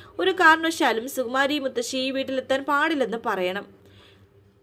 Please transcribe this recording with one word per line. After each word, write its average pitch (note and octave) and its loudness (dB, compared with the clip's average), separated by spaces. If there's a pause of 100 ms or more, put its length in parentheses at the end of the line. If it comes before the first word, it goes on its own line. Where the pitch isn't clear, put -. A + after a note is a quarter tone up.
(180)
ഒരു F4+ 2
കാരണവശാലും D#4+ 4
സുകുമാരി C4+ 0
മുത്തശ്ശി C4 -4
ഈ C4 -2
വീട്ടിലെത്താൻ C4+ -2
പാടില്ലെന്ന് C#4+ 0
പറയണം. F#3+ -4 (960)